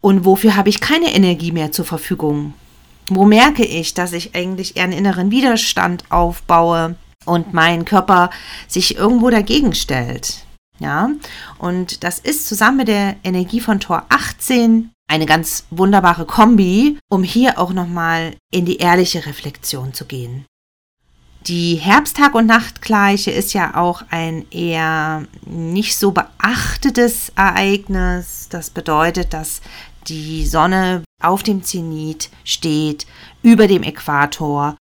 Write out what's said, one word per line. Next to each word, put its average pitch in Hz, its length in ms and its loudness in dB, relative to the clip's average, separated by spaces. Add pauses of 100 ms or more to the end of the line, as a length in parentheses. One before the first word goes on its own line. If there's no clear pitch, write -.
Und 196 240 2
wofür 190 320 4
habe 196 120 2
ich 208 120 -2
keine 330 320 0
Energie 170 400 2
mehr 156 180 -4
zur 160 140 -6
Verfügung? 147 680 -6 (540)
Wo 190 160 4
merke 233 400 6
ich, 160 300 -4
dass 180 180 -4
ich 170 240 -10
eigentlich 180 400 -6
eher 180 100 0
einen 180 80 -2
inneren 190 380 0
Widerstand 226 800 0
aufbaue 170 880 2 (300)
und 175 280 -2
mein 170 320 2
Körper 185 460 4 (360)
sich - 300 -2
irgendwo 233 320 4
dagegen 220 460 2
stellt? 123 680 -6 (340)
Ja, 156 320 -2 (480)
und 180 440 -6
das 175 140 -6
ist - 300 -6
zusammen 226 300 2
mit 254 100 0
der 202 360 0
Energie 185 360 -2
von 214 200 0
Tor - 300 -4
achtzehn 233 800 0 (180)
eine 160 200 0
ganz 160 420 0
wunderbare 180 560 2
Kombi, 214 720 4 (140)
um 190 100 2
hier 233 380 2
auch 180 140 -2
nochmal 165 600 -4 (160)
in 180 160 -2
die 180 120 -2
ehrliche 180 500 2
Reflexion 135 680 -10
zu - 120 -12
gehen. 127 400 -12 (1000)
Die 170 300 0
Herbsttag- 269 580 4
und 226 140 4
Nachtgleiche 202 840 0
ist - 240 -4
ja 175 220 -2
auch 175 340 0
ein 165 400 -6
eher 160 800 -4 (180)
nicht 165 520 -6
so 196 140 2
beachtetes 233 1200 -2
Ereignis. 190 1120 0
Das 165 200 -10
bedeutet, 165 640 0
dass 156 280 -10 (460)
die 156 400 -6
Sonne 180 560 2 (180)
auf 185 220 0
dem 196 180 0
Zenit 156 680 -8 (140)
steht, 151 600 -4 (380)
über 226 240 8
dem 190 160 2
Äquator. 147 1000 -4